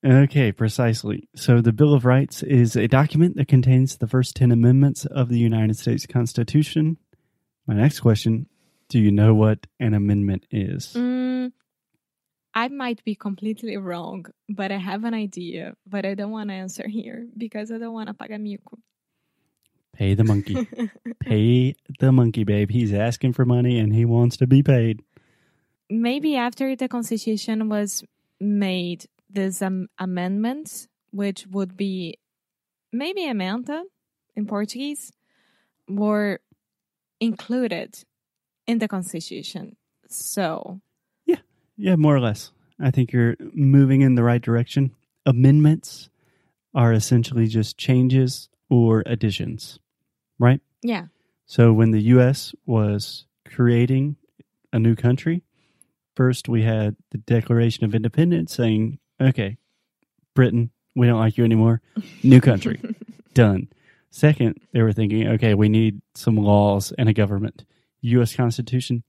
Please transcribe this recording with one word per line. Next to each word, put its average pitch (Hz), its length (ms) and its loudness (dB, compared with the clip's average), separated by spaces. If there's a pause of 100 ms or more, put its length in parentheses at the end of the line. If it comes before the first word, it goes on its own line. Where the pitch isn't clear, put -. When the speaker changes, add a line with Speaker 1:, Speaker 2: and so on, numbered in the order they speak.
Speaker 1:
Okay, 135 460 4
precisely. 113 840 -4
So 120 260 2
the 113 120 2
Bill 147 220 4
of 123 100 0
Rights 127 380 0
is 120 320 2
a 113 120 0
document 151 500 2
that 143 100 -2
contains 131 500 4
the 117 100 -4
first 127 280 -2
ten 123 160 2
amendments 127 540 4
of 127 240 -2
the 120 100 0
United 110 380 0
States - 280 -4
Constitution. 147 920 -2 (680)
My 120 80 -4
next 123 280 0
question, 113 460 0 (400)
do 117 120 0
you 104 120 4
know 107 220 4
what 107 320 2 (140)
an 113 160 -2
amendment 101 560 -2
is? 92 420 -6
Speaker 2:
Mm, 254 580 -6 (1000)
I 233 140 -4
might 254 360 -8
be 214 120 -6
completely 214 640 -10
wrong, 175 500 -12 (200)
but 196 240 -8
I 196 60 -6
have 196 280 -8
an 233 100 -6
idea, 180 580 -10 (140)
but 190 180 -8
I 196 80 -6
don't 202 180 -10
wanna 214 220 -10
answer 190 340 -12
here 233 380 -12 (100)
because 214 360 -12
I 226 80 -10
don't 233 140 -12
wanna 214 200 -12
pagar 214 260 -14
mico. 208 380 -14 (1160)
Speaker 1:
Pay 98 200 -2
the 110 120 2
monkey. 104 420 -2 (280)
Speaker 2:
<laughs> - 260 -16
Speaker 1:
Pay 127 520 0 (260)
the 131 120 2
monkey, 117 320 2
babe. 104 260 0
He's 107 240 -2
asking 117 400 -2
for 131 120 0
money 123 340 0
and 107 140 0
he 113 100 2
wants 117 340 2
to 131 80 0
be 135 160 6
paid. 117 400 0 (880)
Speaker 2:
Maybe 262 460 -2
after 254 400 -4
the 254 140 -6
Constitution 220 800 -6
was 208 340 -6 (340)
made, 185 680 -4 (240)
these, 190 320 -6
um, 190 260 -6 (100)
amendments, 196 920 -6 (220)
which 196 360 -8
would 185 300 -8
be 185 400 -8 (760)
maybe 349 300 -6
emenda 247 600 -6 (520)
in 208 120 -6
Portuguese, 240 640 -8 (760)
were 208 520 -2 (840)
included 226 800 -6 (640)
in 233 120 0
the 220 100 -2
Constitution. - 880 -10 (320)
So 185 720 -8 (440)
Speaker 1:
Yeah. 339 140 0 (380)
Yeah, 190 180 2
more 151 200 2
or 135 40 2
less. 110 320 -4 (300)
I 135 100 0
think 127 220 -2
you're 117 240 0 (160)
moving 135 480 4
in 131 140 4
the 120 80 2
right 120 180 2
direction. 123 500 -2 (340)
Amendments 139 840 2 (640)
are 117 180 4
essentially 117 560 0
just 110 300 -4
changes 127 720 0 (200)
or 113 360 4
additions, - 760 -6 (600)
right? 127 220 4 (200)
Speaker 2:
Yeah. 214 260 -6 (380)
Speaker 1:
So 117 280 4
when 113 180 4
the 107 100 2 (120)
U 127 80 8
S 131 320 0 (120)
was 104 600 -4 (200)
creating 127 720 0 (560)
a 110 60 0
new 113 160 4
country, 127 480 -2 (720)
first 127 340 0
we 117 140 0
had 110 320 0 (160)
the - 80 -12
Declaration 117 640 0
of 104 100 -2
Independence 165 580 0
saying, 113 460 -2 (220)
"Okay, 120 360 0 (760)
Britain, 117 380 2 (240)
we 123 120 4
don't 117 120 2
like 110 180 0
you 120 80 2
anymore. 113 360 4 (420)
New 127 180 10
country." - 380 0 (280)
Speaker 2:
<laughs> - 260 -20
Speaker 1:
Done. 107 340 4 (440)
Second, 143 480 2 (120)
they 117 100 0
were 110 120 2
thinking, 110 340 0
"Okay, 110 260 2
we 107 160 4
need 107 320 2 (120)
some 117 240 -2
laws 104 600 2
and 113 120 2
a 107 40 4
government." 104 520 -2 (360)
U 120 200 2
S 113 140 -2
Constitution 123 720 -4